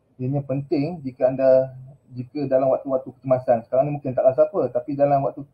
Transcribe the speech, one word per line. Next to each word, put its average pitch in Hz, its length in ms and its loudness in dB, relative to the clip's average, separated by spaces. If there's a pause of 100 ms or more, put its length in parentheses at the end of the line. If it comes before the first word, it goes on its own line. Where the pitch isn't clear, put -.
(200)
Ianya 139 240 -4
penting 143 560 -4
jika 131 320 -2
anda, 131 400 4 (400)
jika 127 320 -8
dalam 131 240 2
waktu-waktu 131 480 -2
kecemasan. 127 480 0
Sekarang 135 240 0
ni 143 80 -4
mungkin 135 160 -6
tak 123 160 2
rasa 139 240 4
apa, 151 160 -2
tapi 123 240 -6
dalam 139 320 2
waktu - 160 -6 (140)